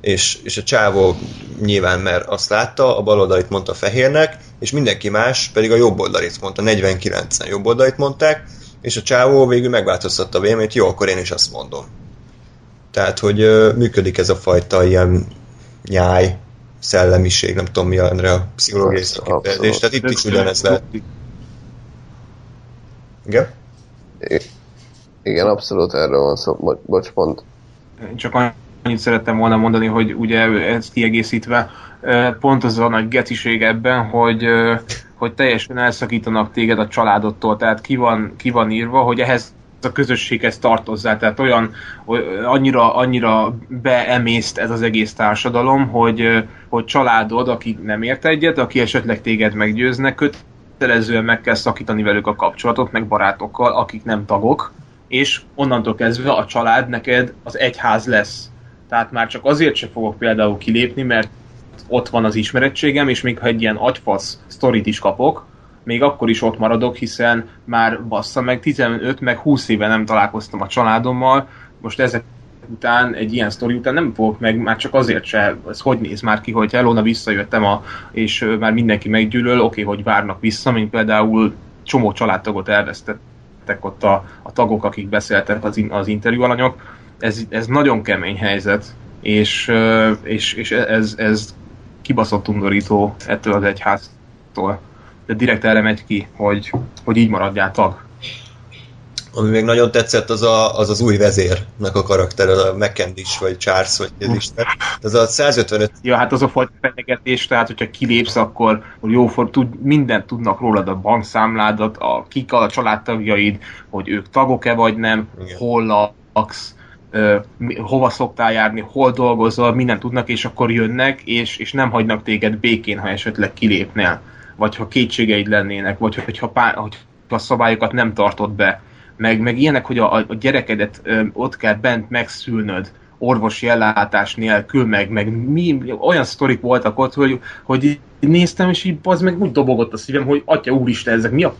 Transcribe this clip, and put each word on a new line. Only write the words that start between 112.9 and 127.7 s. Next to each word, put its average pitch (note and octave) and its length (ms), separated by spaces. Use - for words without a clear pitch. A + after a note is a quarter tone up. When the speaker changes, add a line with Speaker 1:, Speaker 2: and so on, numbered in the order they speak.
Speaker 3:
hogy G2 180
ők G2+ 220
tagok-e B2+ 440
vagy A2+ 220
nem, A2 320
Speaker 1:
Igen. F#2 180
Speaker 3:
hol A2+ 540
laksz, - 420
ö, G#2+ 220
mi-, A#2+ 200
hova B2 340
szoktál A2+ 420
járni, A2 280
hol B2+ 300
dolgozol, A#2+ 640
mindent B2 260
tudnak, B2 280
és A#2 160
akkor A#2+ 260
jönnek, B2 540
és, A#2 320
és - 160
nem C3 180
hagynak A2 320
téged G#2+ 340
békén, A2+ 420
ha G2+ 100
esetleg G2 440
kilépnél, G2 680
vagy G#2 200
ha A2 120
kétségeid A2 580
lennének, G2+ 520
vagy A2 160
hogyha - 340
pá-, A#2+ 260
hogyha G#2+ 260
a A#2 100
szabályokat A2+ 540